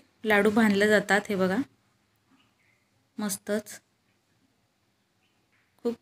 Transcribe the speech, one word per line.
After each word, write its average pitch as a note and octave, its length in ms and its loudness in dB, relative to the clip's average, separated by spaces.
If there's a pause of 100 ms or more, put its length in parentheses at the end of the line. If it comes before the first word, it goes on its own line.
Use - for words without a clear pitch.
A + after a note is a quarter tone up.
(260)
लाडू G#3 260 4
बांधले G#3 360 2
जातात. G3+ 420 2
हे G#3+ 60 -2
बघा, F#3 220 0 (1600)
मस्तच G#3 640 -8 (2000)
खूप A#3+ 160 -4